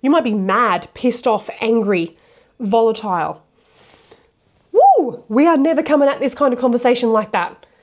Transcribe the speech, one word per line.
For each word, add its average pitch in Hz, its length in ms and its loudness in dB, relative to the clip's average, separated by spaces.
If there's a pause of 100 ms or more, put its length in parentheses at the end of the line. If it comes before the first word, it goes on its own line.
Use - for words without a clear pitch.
You 262 100 -2
might 320 140 2
be 226 100 -2
mad, 190 600 0
pissed 233 320 -2
off, 214 220 -2 (120)
angry, 208 560 -2 (440)
volatile. 208 800 -2 (1300)
Woo! 494 560 2
We 254 180 2
are 339 100 2
never 285 260 0
coming 285 260 2
at 277 120 -2
this 269 140 -4
kind 277 180 0
of 247 80 -6
conversation 247 520 0
like 214 200 -2
that. 180 340 -6 (160)